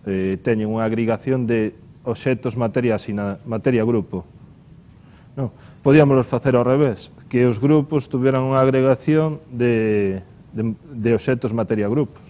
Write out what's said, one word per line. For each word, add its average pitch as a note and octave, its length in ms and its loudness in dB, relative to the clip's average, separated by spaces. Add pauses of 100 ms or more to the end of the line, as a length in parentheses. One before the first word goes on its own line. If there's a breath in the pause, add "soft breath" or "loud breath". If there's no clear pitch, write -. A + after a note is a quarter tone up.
eh, F#2+ 380 -2
teñen A2 260 -2
unha A2+ 160 -2
agregación A#2 600 -2
de A2 260 0 (300)
obxectos A#2+ 560 -4
materia A#2 400 0
asina-, G2+ 480 -6
materia A2+ 400 0
grupo. G2+ 400 -4 (1080 loud breath)
Non, C3 160 -6 (320 loud breath)
podíamoslo C#3 440 6
facer C3 280 -2
ao A#2+ 120 4
revés, C3 440 0 (160)
que B2 200 2
os A#2 120 0
grupos C#3+ 520 0
tuveran C3 360 0
unha C3 160 2
agregación C3+ 760 2 (120)
de, A2 720 0 (320)
de, A2 200 -4
de A#2 400 -4
obxectos A#2 400 -2
materia G#2+ 360 -2
grupos. C3+ 400 -4